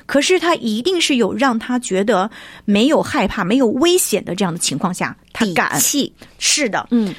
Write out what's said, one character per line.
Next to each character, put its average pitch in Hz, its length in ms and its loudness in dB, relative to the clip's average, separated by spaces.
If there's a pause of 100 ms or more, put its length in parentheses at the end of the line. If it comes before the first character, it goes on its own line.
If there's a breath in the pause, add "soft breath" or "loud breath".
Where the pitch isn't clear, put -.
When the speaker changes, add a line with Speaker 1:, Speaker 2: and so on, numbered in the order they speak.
Speaker 1:
可 277 160 2
是 359 180 2
他 330 140 2
一 233 300 -2
定 359 180 0
是 294 140 2
有 220 180 2
让 233 240 0
他 247 220 -2
觉 190 240 -2
得 202 260 2 (340 loud breath)
没 208 240 4
有 262 140 4
害 - 260 0
怕、 202 160 -4
没 226 140 2
有 269 80 4
危 339 320 2
险 - 260 -2
的 175 120 -6
这 196 100 0
样 - 80 -2
的 170 60 -8
情 - 180 -4
况 180 160 -2
下， 147 220 -6 (180)
他 226 200 -2
敢。 202 200 0
Speaker 2:
底 - 60 0
气。 - 340 0 (260 loud breath)
Speaker 1:
是 - 280 0
的。 175 220 -4
Speaker 2:
嗯。 226 300 0